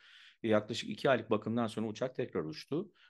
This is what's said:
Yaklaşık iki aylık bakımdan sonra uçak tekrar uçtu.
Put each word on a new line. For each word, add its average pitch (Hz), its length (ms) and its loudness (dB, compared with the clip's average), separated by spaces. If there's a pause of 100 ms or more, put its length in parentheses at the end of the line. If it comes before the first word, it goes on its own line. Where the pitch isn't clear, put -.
(420)
Yaklaşık 107 480 2
iki 139 200 2
aylık 117 200 2
bakımdan 113 360 2
sonra 107 200 -4
uçak 113 300 -4
tekrar 98 280 -2
uçtu. 80 480 -6 (180)